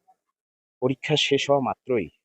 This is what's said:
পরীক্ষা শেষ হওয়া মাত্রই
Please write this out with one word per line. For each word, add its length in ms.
পরীক্ষা 340
শেষ 340
হওয়া 120
মাত্রই 480